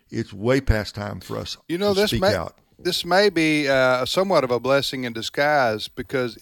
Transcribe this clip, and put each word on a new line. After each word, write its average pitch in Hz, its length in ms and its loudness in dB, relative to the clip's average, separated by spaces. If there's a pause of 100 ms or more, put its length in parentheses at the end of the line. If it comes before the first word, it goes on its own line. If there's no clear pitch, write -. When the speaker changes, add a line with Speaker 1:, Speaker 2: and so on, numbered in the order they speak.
(100)
Speaker 1:
It's 117 220 -8
way 117 280 0
past 110 340 -2
time 101 260 -10
for 110 160 -12
us 104 200 -10 (120)
Speaker 2:
You 160 100 -4
know, 202 140 2
Speaker 1:
to 190 80 2
Speaker 2:
this 208 100 2
Speaker 1:
speak - 120 0
Speaker 2:
may, 202 120 2
Speaker 1:
out. - 220 -6 (220)
Speaker 2:
this - 260 -4
may 190 260 4
be, 156 380 2
uh, 131 360 4
somewhat 175 400 2
of 123 80 -4
a 120 80 0
blessing 131 440 0
in 120 80 -6
disguise, 120 760 0
because 123 540 -6